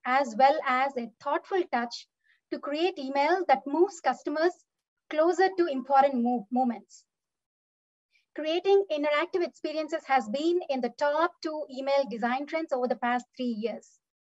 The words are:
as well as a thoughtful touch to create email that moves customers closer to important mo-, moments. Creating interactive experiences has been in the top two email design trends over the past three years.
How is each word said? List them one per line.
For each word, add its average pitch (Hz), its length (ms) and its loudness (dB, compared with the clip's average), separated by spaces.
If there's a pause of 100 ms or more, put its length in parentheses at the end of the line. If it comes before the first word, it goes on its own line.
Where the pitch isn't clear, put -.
as 254 340 0
well 277 260 8
as 269 320 0
a 233 140 -8 (100)
thoughtful 349 420 -2 (100)
touch 240 340 -4 (460)
to 294 60 -8
create 330 380 -2
email 285 520 0
that 269 180 2
moves 330 320 0
customers 302 540 -2 (560)
closer 339 480 2
to 349 100 2
important 269 560 2
mo-, 240 260 -2
moments. 240 540 -4 (1300)
Creating 359 540 2
interactive 302 560 0
experiences 311 640 -6
has 254 220 2
been 330 400 0
in 262 100 -2
the 240 180 -4
top 302 440 0
two 311 240 -8 (120)
email 277 320 0
design 240 360 -4
trends 330 260 -6
over 247 160 -2
the 247 80 -2
past 247 300 -2 (100)
three 247 240 -4
years. - 400 -10 (260)